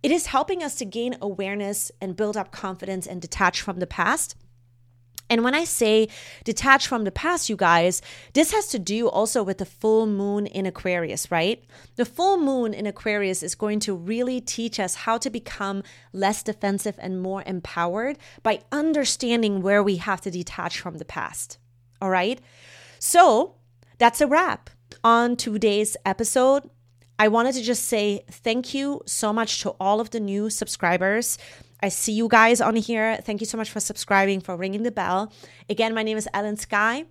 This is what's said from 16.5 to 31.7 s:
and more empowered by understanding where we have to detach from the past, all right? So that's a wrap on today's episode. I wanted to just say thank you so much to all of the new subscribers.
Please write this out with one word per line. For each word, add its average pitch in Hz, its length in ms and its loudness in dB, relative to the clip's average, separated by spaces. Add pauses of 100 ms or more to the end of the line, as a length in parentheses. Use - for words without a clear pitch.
and 185 240 -6
more 190 240 -6
empowered 190 720 -4 (240)
by 220 180 0 (100)
understanding 240 920 0
where 202 200 4
we 196 140 2
have 180 240 -4
to 196 100 -8
detach 170 480 -8
from 165 200 -12
the 160 80 -12
past, - 500 -10 (460)
all 190 80 -2
right? 185 280 0 (600)
So 339 560 6 (420)
that's 233 240 6
a 294 60 6
wrap 302 420 2 (340)
on 233 340 6
today's 214 680 0
episode. 254 640 2 (500)
I 214 100 6
wanted 233 260 2
to 254 80 -4
just 233 240 -2
say 208 440 0
thank 240 440 -4
you 277 320 -4
so - 260 -2
much 220 300 -2
to 196 80 -2 (100)
all 202 200 2
of 220 100 -6
the 233 100 -4
new 202 300 -2
subscribers. 190 880 -2 (420)